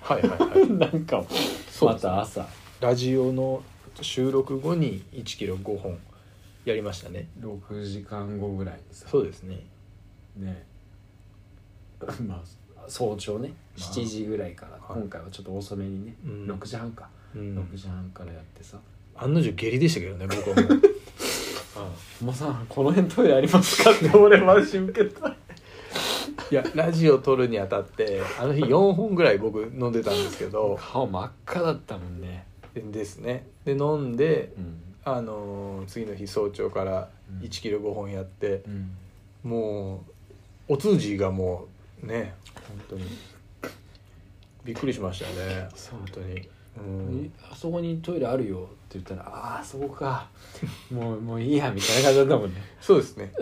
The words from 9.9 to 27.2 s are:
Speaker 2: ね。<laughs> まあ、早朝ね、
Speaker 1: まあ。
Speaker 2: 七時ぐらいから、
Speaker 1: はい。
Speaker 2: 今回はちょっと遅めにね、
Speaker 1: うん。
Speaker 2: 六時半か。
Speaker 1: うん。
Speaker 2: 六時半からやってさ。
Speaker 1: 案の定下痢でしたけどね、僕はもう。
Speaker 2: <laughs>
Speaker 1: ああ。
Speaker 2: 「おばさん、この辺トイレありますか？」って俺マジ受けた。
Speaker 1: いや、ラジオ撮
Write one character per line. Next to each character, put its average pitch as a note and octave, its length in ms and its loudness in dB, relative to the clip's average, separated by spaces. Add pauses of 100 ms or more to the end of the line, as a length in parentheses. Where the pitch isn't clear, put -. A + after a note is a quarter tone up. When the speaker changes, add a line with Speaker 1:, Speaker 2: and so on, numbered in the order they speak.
Speaker 2:
ね。 F#2+ 300 -12 (1300)
<laughs> - 260 -10
ま F#2 100 -8
あ、 - 520 -20
早 A2 280 -4
朝 G#2 220 -6
ね、 B2+ 100 -8
Speaker 1:
ま E3 60 -14 (240)
あ。 - 20 -12
Speaker 2:
七 G#2 260 -6
時 G#2+ 180 -6
ぐ G#2+ 140 -4
ら F#2 100 -6
い E2+ 60 -14
か - 120 -20
ら、 - 60 -20
Speaker 1:
は - 60 -20
い。 G#2+ 220 -10
Speaker 2:
今 G2+ 100 -8
回 E2 100 -14
は F2+ 100 -16
ち F#2+ 100 -18
ょ - 20 -14
っ F#2 40 -14
と F#2+ 100 -8
遅 G2+ 200 -8
め G2 80 -6
に G2 220 -8
ね、 A#2 180 -16
Speaker 1:
う D3+ 40 -8
ん。 G2+ 180 -10
Speaker 2:
六 G2 200 -8
時 A#2 100 -12
半 A2+ 160 -10
か。 - 160 -18 (260)
Speaker 1:
う A2 40 -12
ん。 G2+ 160 -8
Speaker 2:
六 F#2 220 -8
時 F#2+ 100 -14
半 F#2 240 -8
か F2+ 140 -16
ら F2 80 -14
や D#2+ 80 -16
っ - 40 -20
て - 200 -20
さ。 - 140 -20 (380)
Speaker 1:
案 C3+ 180 0
の E3 80 4
定 A2+ 100 0
下 A2 180 -4
痢 B2+ 80 0
で D#3 100 6
し - 60 2
た - 60 -4
け F2 80 -6
ど G2 80 -10
ね、 F#2 100 -8
僕 G2+ 240 -4
は F#3+ 60 4
も - 60 8
う。 C#4+ 200 6
Speaker 2:
<laughs> - 180 6 (760)
Speaker 1:
あ G#2 60 -10
あ。 F#2+ 80 -8 (320)
Speaker 2:
「お A#2+ 40 -4
ば B2+ 80 -2
さ D3 160 -4
ん、 A#2 180 -6
こ C#3 140 0
の C#3+ 80 4
辺 F3+ 180 4
ト B3 160 2
イ F#3 40 8
レ C#3+ 60 10
あ C3+ 60 6
り D#3 80 4
ま F#3 140 8
す - 200 2
か？」 A3+ 100 12
っ - 60 6
て D#3+ 180 4
俺 G3+ 240 12
マ G3 220 10
ジ G3 160 0
受 F#3+ 260 2
け - 60 -2
た。 - 180 -6
Speaker 1:
い C4 60 -8 (1160)
や、 C3+ 140 4 (100)
ラ D#3+ 160 2
ジ E3 180 4
オ C3+ 100 10
撮 C3 180 4